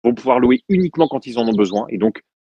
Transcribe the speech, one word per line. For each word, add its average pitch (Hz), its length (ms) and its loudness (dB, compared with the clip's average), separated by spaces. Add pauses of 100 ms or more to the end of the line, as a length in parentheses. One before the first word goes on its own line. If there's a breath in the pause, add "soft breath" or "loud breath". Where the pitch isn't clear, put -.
vont 123 120 2
pouvoir 127 260 0
louer 123 280 2
uniquement 175 380 0
quand 135 200 -8
ils 120 120 -8
en 117 80 0
ont 113 80 0
besoin, 104 340 0
et 104 100 -8
donc 107 240 -2 (340)